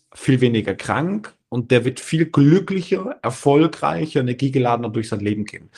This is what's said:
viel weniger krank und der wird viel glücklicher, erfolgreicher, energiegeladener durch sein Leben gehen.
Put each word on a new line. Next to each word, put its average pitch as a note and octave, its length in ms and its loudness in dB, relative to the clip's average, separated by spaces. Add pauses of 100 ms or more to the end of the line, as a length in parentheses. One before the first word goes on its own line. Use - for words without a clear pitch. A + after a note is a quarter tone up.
(140)
viel C3 260 0
weniger A2+ 340 0
krank E3+ 600 -4 (160)
und A#2+ 200 -4
der B2 140 4
wird B2+ 160 -4
viel E3 240 0
glücklicher, F#3 960 2
erfolgreicher, D3+ 1000 0
energiegeladener B2 680 0
durch A2+ 220 -6
sein G#2 100 -4
Leben G#2 240 -2
gehen. - 340 -18